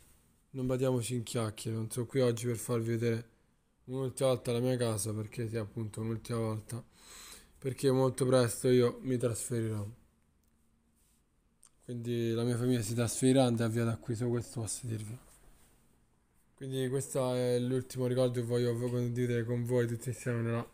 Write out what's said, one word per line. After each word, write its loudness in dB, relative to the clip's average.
non -6
badiamoci 0
in -2
chiacchiere, -4
non -4
sono -4
qui 0
oggi 2
per 0
farvi -2
vedere 0
un'ultima 0
volta 0
la 0
mia 2
casa, 0
perché -6
sì, -4
appunto, -6
un'ultima -4
volta, -4
perché 0
molto 4
presto 4
io 6
mi -2
trasferirò. -2
Quindi -2
la 0
mia 0
famiglia 2
si -2
trasferirà, 4
andrà 2
via 0
da 0
qui, -6
solo 0
questo -4
posso -6
dirvi. -6
Quindi -4
questo 0
è 2
l'ultimo -2
ricordo 2
che -2
voglio 0
condividere 0
con -2
voi 2
tutti -4
insieme -2
nella 0